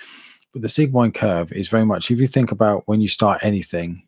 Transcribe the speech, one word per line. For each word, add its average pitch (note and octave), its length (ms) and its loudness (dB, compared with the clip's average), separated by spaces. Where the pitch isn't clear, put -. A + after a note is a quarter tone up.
But A2+ 80 -10
the A2 60 -6
sigmoid B2+ 460 2
curve E2+ 380 -2
is F#2+ 160 -6
very A2 180 2
much, G2+ 260 -2
if A#2+ 80 2
you C3 80 2
think B2+ 240 0
about G#2 360 0
when G#2+ 140 2
you G#2 60 2
start G2 360 0
anything, F2 640 -4